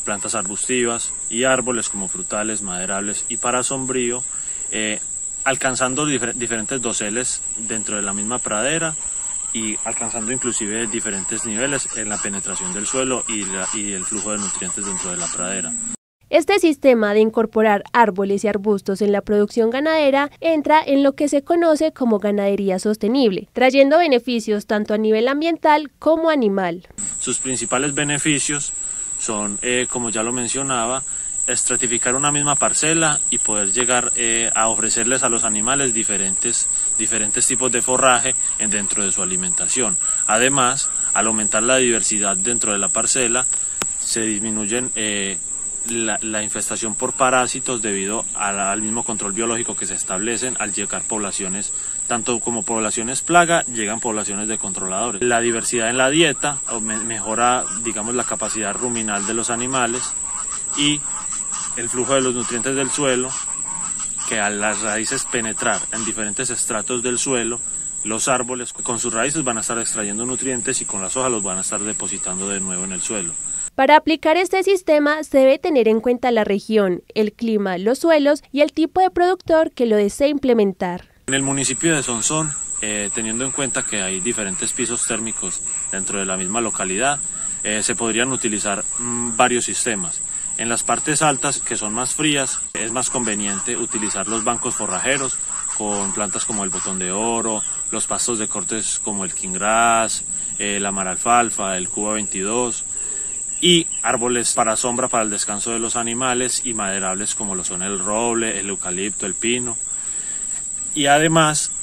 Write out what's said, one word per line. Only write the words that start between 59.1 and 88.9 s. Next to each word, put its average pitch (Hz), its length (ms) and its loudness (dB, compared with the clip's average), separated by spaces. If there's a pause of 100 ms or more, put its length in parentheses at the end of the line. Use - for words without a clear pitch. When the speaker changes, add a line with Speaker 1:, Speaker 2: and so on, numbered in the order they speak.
Speaker 1:
de 113 80 -2
los 113 160 -2
animales 123 640 -2 (640)
y 147 240 2 (760)
el 120 120 -4
flujo 127 260 0
de 135 60 6
los 127 140 2
nutrientes 120 400 -2
del 131 160 0
suelo, 127 400 0 (1000)
que 110 120 0
a 104 100 2
las 104 320 -2
raíces 110 420 -2
penetrar 110 560 0 (120)
en 110 120 -4
diferentes 110 460 -4
estratos 117 520 -2
del 123 140 0
suelo, 120 440 0 (420)
los 110 260 -2
árboles 123 440 0
con 120 260 -4
sus 113 160 -2
raíces 147 300 0
van 120 120 0
a 107 40 -4
estar 117 180 -2
extrayendo 107 480 -2
nutrientes 127 560 -2
y - 20 -6
con 98 160 -4
las 95 160 -4
hojas 131 140 0
los 107 140 0
van 95 140 -2
a - 20 -2
estar 101 200 -4
depositando 98 680 -4
de 98 120 -4
nuevo 92 240 -4
en 95 80 -6
el 92 80 -6
suelo. 101 320 -4 (440)
Speaker 2:
Para 277 200 8
aplicar 311 400 4
este 381 280 2
sistema 311 580 4
se 285 160 4
debe 269 200 8
tener 269 280 4
en 220 140 6
cuenta 247 320 2
la 214 100 4
región, 202 600 2 (120)
el 214 180 2
clima, 202 460 0
los 214 220 2
suelos 302 500 6
y 277 120 4
el 311 100 4
tipo 320 280 2
de 370 100 6
productor 349 600 4
que 240 160 0
lo 214 100 4
desee 208 320 4
implementar. 214 800 2 (200)
Speaker 1:
En 131 60 2
el 139 80 4
municipio 139 520 2
de 139 80 0
Sonsón, 147 500 0 (300)
eh, 104 320 -2
teniendo 113 300 -2
en 131 80 -4
cuenta 131 340 -2
que 104 160 -2
hay 95 180 -2
diferentes 107 520 -2
pisos 120 340 -2
térmicos 110 560 -4 (300)
dentro 98 260 -4
de 95 80 -2
la 95 100 -2
misma 95 240 -2
localidad, 107 600 -2 (420)
eh, 107 200 -2
se 120 120 0
podrían 113 380 0
utilizar, 104 520 -2 (140)